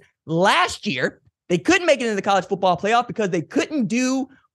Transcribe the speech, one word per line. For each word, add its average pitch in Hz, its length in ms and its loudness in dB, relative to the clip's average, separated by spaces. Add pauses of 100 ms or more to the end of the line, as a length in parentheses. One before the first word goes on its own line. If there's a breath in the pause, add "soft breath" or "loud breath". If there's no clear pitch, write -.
(240 soft breath)
last 202 640 0
year, 143 340 -4 (280)
they 175 100 2
couldn't 349 280 2
make 285 140 4
it 247 40 -4
into 220 100 -2
the 190 80 -4
college 190 240 0
football 190 300 0
playoff 233 320 0
because 196 220 -4
they 170 120 -2
couldn't 294 440 -2
do 254 420 -2 (260 soft breath)